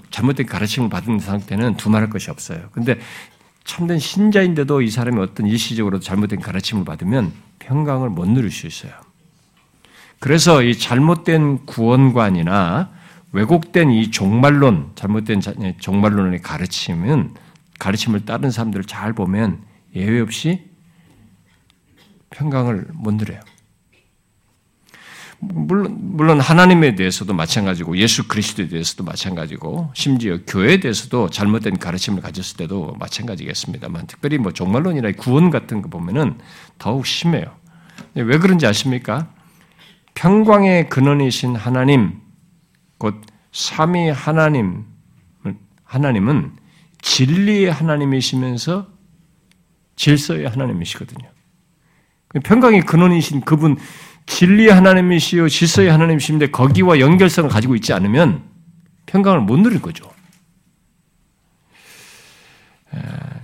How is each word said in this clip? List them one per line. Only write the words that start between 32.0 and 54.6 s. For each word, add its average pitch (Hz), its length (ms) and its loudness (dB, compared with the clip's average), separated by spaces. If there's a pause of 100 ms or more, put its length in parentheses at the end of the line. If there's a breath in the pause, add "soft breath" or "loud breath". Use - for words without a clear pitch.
가졌을 87 360 -14
때도 85 420 -8
마찬가지겠습니다만 82 1080 -12
특별히 147 320 -6
뭐 98 140 -4
종말론이나 117 600 -2
구원 143 380 2
같은 117 320 -4
거 92 60 -12
보면은 87 500 -4 (400 soft breath)
더욱 127 280 -4
심해요. 151 380 -2 (680 loud breath)
왜 127 240 0
그런지 175 280 4
아십니까? 123 640 -2 (840 soft breath)
평강의 196 760 4
근원이신 135 680 0
하나님, 123 640 2 (840)
곧 107 180 -6 (300 soft breath)
삼위 170 580 -2
하나님, 143 760 -2 (960)
하나님은 127 720 0 (480 soft breath)
진리의 185 720 2
하나님이시면서 139 1120 -2 (1120)
질서의 147 520 0
하나님이시거든요. 117 800 -8 (1160)
평강의 220 380 6
근원이신 170 600 2
그분, 151 340 2 (500 loud breath)
진리의 208 460 6